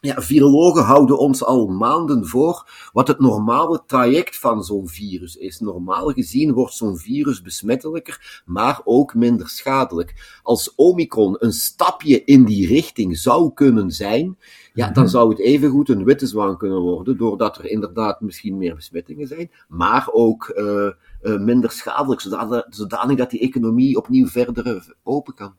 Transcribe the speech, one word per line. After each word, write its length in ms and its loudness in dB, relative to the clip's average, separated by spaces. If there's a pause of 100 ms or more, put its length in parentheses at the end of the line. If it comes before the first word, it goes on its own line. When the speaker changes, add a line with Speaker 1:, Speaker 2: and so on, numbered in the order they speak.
Speaker 1:
ja, 200 -6
virologen 600 6
houden 340 6
ons 260 0
al 240 2
maanden 600 0
voor 420 -2 (240)
wat 140 2
het 120 0
normale 680 2
traject 540 0
van 240 -2
zo'n 240 -6
virus 480 -14
is. 240 -14
Normaal 520 -6
gezien 420 0
wordt 200 0
zo'n 240 -6
virus 440 -4
besmettelijker, 1040 -8
maar 380 -2
ook 300 2
minder 360 0
schadelijk. 920 -6
Als 320 -2
Omicron 640 2
een 120 0
stapje 720 0
in 220 8
die 220 0
richting 500 0
zou 360 2
kunnen 380 2
zijn, 460 -4 (360)
ja, 160 -4
dan 140 4
Speaker 2:
Mhm. 80 4
Speaker 1:
zou 180 4
het 100 0
evengoed 500 2
een 140 2
witte 240 2
zwaan 300 -2
kunnen 240 -4
worden, 360 -4
doordat 400 -2
er 120 -18
inderdaad 520 -4
misschien 360 -10
meer 180 -6
besmettingen 520 -14
zijn, 240 -12 (160)
maar 440 -2
ook, 360 2
eh, 380 -4
eh, 60 -4 (480)
minder 320 0
schadelijk, 500 -6
zodanig, 480 -6
zodanig 480 -4
dat 120 -2
die 100 -8
economie 580 0
opnieuw 300 2
verder, 400 -4
eh, 140 -6 (220)
open 300 -6
kan. 260 -18